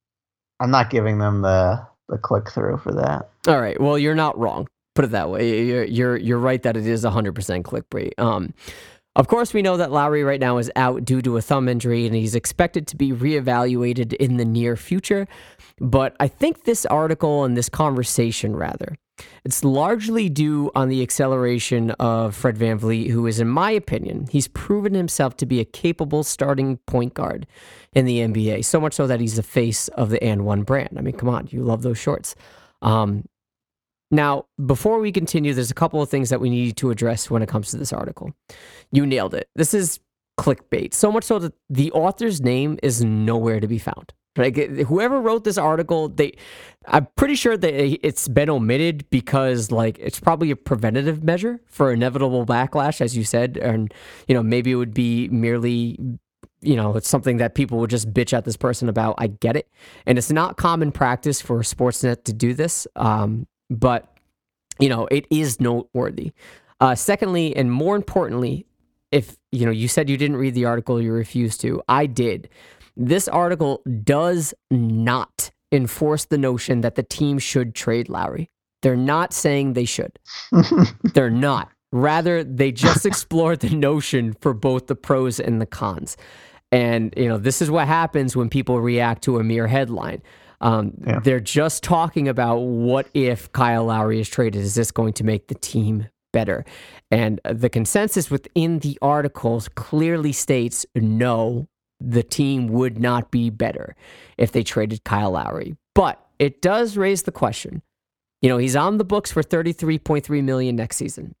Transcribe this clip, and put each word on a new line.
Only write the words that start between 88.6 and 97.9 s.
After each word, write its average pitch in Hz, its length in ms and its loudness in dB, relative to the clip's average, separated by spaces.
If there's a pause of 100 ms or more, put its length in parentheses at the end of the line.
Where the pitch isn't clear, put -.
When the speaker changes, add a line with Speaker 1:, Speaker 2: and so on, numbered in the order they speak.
Speaker 2:
react 120 420 0
to 123 160 0
a 110 40 0
mere 113 240 2
headline. 117 540 -2 (400)
Um, 110 320 2 (120)
Speaker 1:
Yeah. 113 140 0
Speaker 2:
they're 127 200 4
just 147 440 -2
talking 165 440 0
about 117 320 0
what 123 540 0
if 123 380 0
Kyle 117 340 2
Lowry 110 340 0
is 107 100 -4
traded, 107 320 0
is 101 140 -2
this 117 160 0
going 110 220 0
to - 100 -4
make 107 240 -2
the 123 80 -8
team 110 520 -2 (240)
better? 107 320 0 (480)
And 110 320 2
the 117 260 0
consensus 190 600 0